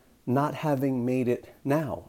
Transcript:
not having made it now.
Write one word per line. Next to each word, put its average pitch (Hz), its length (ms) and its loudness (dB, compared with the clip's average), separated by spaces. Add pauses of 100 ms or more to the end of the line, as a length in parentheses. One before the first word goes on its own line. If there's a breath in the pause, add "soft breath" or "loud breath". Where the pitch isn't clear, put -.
(300 soft breath)
not 143 260 2
having 135 500 0
made 127 220 2
it - 260 -2 (100)
now. 139 460 -2